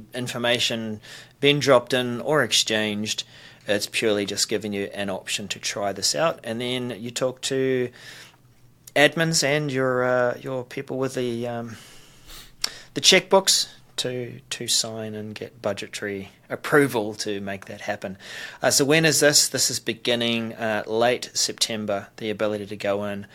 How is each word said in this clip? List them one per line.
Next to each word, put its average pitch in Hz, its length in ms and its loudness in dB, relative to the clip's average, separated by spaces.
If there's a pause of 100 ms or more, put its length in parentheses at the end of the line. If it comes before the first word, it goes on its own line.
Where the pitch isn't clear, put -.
(140)
information 120 880 -2 (400)
being 143 180 6
dropped 127 340 4
in 123 280 -2
or 143 220 2
exchanged. 107 800 0 (420)
It's 104 200 0
purely 104 380 0
just 98 220 -2
giving 104 240 -2
you 101 220 -2
an 101 160 -4
option 95 400 -6
to - 100 -8
try 101 320 -2
this 95 240 -2
out. 156 300 0
And 113 160 -6
then 123 360 -4
you 117 140 -10
talk 127 300 -2
to 131 480 0 (1040)
admins 160 480 4
and 147 260 2
your, 127 340 2
uh, 123 380 2
your 131 220 -6
people 135 340 -8
with 131 180 -2
the, 120 300 -2
um, 117 320 -8 (1160)
the 139 80 -4
checkbooks 190 680 6 (300)
to, 123 420 -6 (100)
to - 180 -8
sign 110 480 -2
and 107 200 -8
get - 260 -14
budgetary 101 680 -4 (200)
approval 120 680 2
to 104 260 -4
make 98 240 -8
that 104 160 -14
happen. 101 360 -6 (440)
Uh, 131 100 4
so 143 140 4
when 160 200 6
is 151 140 4
this? 147 300 6
This - 200 0
is 120 100 -4
beginning, 117 760 -2
uh, 110 320 -2
late 117 480 2
September, 104 760 -2 (100)
the 110 120 -4
ability 104 380 0
to 104 80 -10
go 101 300 0
in. 101 300 -6